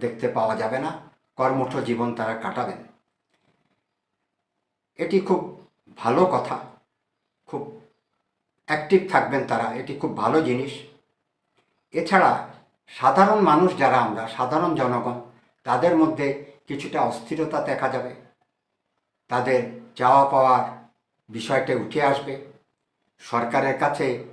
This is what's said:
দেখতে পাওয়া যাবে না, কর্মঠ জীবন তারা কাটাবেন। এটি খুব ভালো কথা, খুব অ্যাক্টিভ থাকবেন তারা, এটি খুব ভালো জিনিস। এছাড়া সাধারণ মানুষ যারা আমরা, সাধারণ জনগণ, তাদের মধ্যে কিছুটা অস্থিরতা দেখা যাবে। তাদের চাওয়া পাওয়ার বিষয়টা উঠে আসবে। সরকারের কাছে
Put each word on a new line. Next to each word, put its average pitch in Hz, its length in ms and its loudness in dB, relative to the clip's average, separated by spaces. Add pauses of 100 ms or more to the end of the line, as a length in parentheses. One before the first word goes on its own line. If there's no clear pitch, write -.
দেখতে 120 280 -4
পাওয়া 110 280 -2
যাবে 110 220 -4
না, 156 120 -4 (480)
কর্মঠ 131 340 0 (120)
জীবন 120 300 -2
তারা 113 200 -4
কাটাবেন। 110 460 -8 (2250)
এটি 175 220 2
খুব 175 200 0 (580)
ভালো 131 280 2
কথা, - 300 -2 (920)
খুব 127 140 -8 (1080)
অ্যাক্টিভ 180 320 2 (100)
থাকবেন 135 380 2
তারা, 117 260 0
এটি 135 220 -10
খুব 127 200 -6
ভালো 117 240 2
জিনিস। 131 320 -2 (1200)
এছাড়া 165 380 4 (600)
সাধারণ 190 480 4 (100)
মানুষ 175 280 6
যারা 127 220 4
আমরা, 110 280 -2
সাধারণ 156 460 -2
জনগণ, 123 420 -2 (500)
তাদের 131 300 2
মধ্যে 147 300 2 (400)
কিছুটা 139 360 -8
অস্থিরতা 151 560 -4 (100)
দেখা 127 200 -2
যাবে। 123 240 -6 (1200)
তাদের 123 300 2 (360)
চাওয়া 135 340 6
পাওয়ার 127 340 4 (640)
বিষয়টা 113 480 -2
উঠে 117 260 -4
আসবে। 139 320 0 (880)
সরকারের 127 560 -2
কাছে 143 280 0 (260)